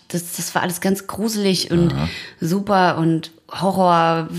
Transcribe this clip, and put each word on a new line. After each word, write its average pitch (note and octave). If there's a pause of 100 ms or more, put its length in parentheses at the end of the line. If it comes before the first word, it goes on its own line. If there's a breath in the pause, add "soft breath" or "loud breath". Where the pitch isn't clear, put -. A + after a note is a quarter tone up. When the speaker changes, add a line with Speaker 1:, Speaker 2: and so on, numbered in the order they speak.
Speaker 1:
das, E3+
das -
war -
alles F3
ganz -
gruselig G3+
und E3+
Speaker 2:
Aha. C#3+ (320 loud breath)
Speaker 1:
super F#3
und D#3+ (200)
Horror, E3+ (100)